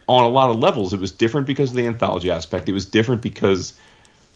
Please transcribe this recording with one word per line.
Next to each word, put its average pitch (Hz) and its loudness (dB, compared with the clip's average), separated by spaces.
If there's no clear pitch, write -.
on 123 4
a 117 2
lot 131 4
of 113 -2
levels. 117 0
It 98 -4
was 92 -4
different 131 0
because 135 -2
of 123 -8
the 120 0
anthology 95 -2
aspect. 87 -4
It 98 0
was 95 -4
different 113 2
because, 98 -2